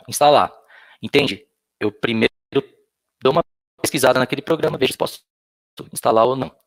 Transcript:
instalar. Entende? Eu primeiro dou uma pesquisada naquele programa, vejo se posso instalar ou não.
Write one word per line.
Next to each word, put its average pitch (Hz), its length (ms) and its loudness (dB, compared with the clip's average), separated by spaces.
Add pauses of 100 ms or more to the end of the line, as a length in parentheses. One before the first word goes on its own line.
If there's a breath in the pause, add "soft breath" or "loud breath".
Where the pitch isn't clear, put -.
instalar. 135 420 2 (500 soft breath)
Entende? 113 460 -2 (320)
Eu 104 100 -2
primeiro 113 400 -2 (920)
dou 131 80 2
uma 170 140 0 (360)
pesquisada 127 380 2
naquele 131 220 -2
programa, 160 360 -2
vejo - 140 -2
se - 60 -10
posso - 260 -6 (720)
instalar 117 320 2
ou 131 100 0
não. 127 180 -6 (140)